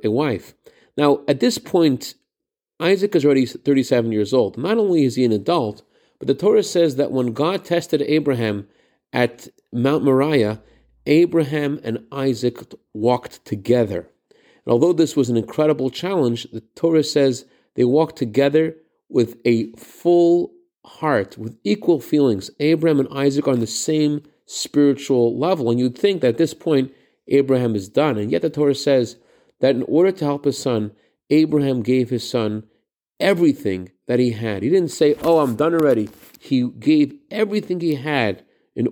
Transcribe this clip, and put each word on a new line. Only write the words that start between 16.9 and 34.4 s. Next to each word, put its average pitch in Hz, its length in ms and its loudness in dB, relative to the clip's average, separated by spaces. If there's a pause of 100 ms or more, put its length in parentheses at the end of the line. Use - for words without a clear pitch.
says 139 440 0 (280)
they 127 100 2
walked 151 320 2
together 143 600 0 (320)
with 117 380 0
a 117 260 0
full 175 800 0 (320)
heart, 127 540 -4
with 107 260 -12
equal 202 360 0
feelings. 131 500 0 (100)
Abraham 156 400 2
and 135 100 -2
Isaac 139 380 0
are 139 40 2
on 120 80 0
the 113 60 -2
same 151 560 -2 (220)
spiritual 131 920 0
level. 151 320 -2
And 120 100 0
you'd 127 160 -2
think 196 240 0
that 131 80 2
at 117 100 0
this 165 140 0
point, 135 400 -2 (360)
Abraham 127 460 2
is 98 140 -4
done. 139 300 0
And 104 120 -4
yet 165 120 0
the 160 80 -2
Torah 147 240 0
says 131 420 0 (440)
that 131 140 4
in 123 100 -2
order 180 280 2
to 185 140 -6
help 143 180 -4
his 135 140 -2
son, 107 340 -2 (380)
Abraham 147 520 2
gave 123 280 0
his 120 180 -4
son 107 360 -4 (540)
everything 143 720 0 (160)
that 123 140 0
he 123 120 2
had. 107 300 -6